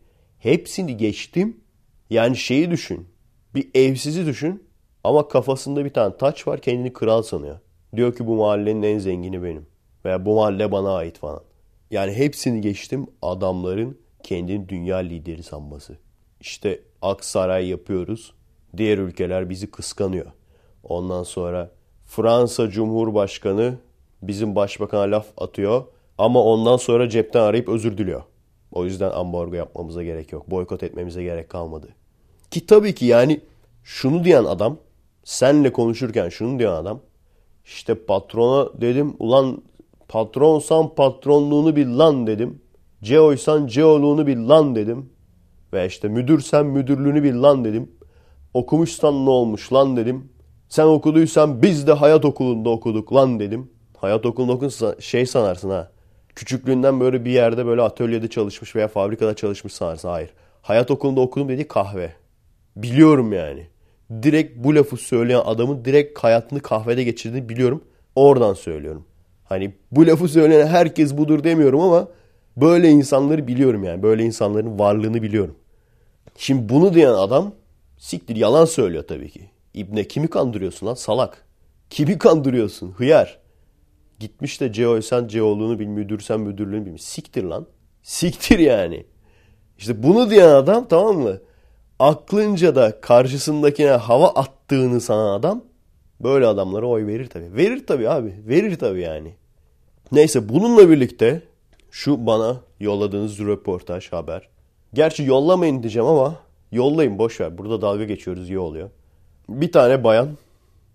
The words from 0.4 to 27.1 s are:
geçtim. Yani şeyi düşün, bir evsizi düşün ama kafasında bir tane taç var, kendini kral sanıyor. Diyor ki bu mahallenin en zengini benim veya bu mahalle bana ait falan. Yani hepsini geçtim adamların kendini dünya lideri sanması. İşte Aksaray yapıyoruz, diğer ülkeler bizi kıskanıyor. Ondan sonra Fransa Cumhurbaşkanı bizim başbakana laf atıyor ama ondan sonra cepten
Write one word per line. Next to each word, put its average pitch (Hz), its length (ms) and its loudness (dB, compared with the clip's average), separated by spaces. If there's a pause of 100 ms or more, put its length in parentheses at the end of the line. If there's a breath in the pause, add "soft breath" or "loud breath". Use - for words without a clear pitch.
geçtim. 139 640 -6 (500)
Yani 117 260 0
şeyi 147 340 -2
düşün, 90 380 -8 (460)
bir 135 200 -6
evsizi 135 520 0
düşün 156 380 -6 (400)
ama 147 240 2
kafasında 135 560 -4
bir 143 80 -10
tane 104 240 -2
taç - 300 -4
var, 147 140 -6
kendini 123 320 -4
kral 113 300 -2
sanıyor. 76 360 -10 (380)
Diyor 120 200 0
ki 117 100 -8
bu 113 100 -2
mahallenin 104 460 -2
en 107 160 -2
zengini 92 440 -8
benim 78 240 -12 (380)
veya 92 220 -6
bu 107 80 2
mahalle 107 380 0
bana 98 220 -4
ait 85 240 -8
falan. 76 240 -14 (480)
Yani 98 220 -6
hepsini 127 480 -4
geçtim 104 460 -8 (160)
adamların 92 760 -6 (240)
kendini 92 460 -8
dünya 92 280 -8
lideri 85 460 -10
sanması. 71 540 -20 (440)
İşte - 400 -8 (220)
Aksaray 92 640 -4
yapıyoruz, 92 640 -8 (420)
diğer 107 220 0
ülkeler 92 520 -6
bizi 95 200 -12
kıskanıyor. 92 560 -8 (560)
Ondan 90 400 -8
sonra 87 480 -10 (360)
Fransa 117 640 0
Cumhurbaşkanı 110 1040 -2 (480)
bizim 101 340 -6
başbakana 101 600 -2
laf 107 100 -4 (100)
atıyor 104 480 -4 (340 soft breath)
ama 117 260 4
ondan 113 320 4
sonra 123 320 0
cepten 113 320 0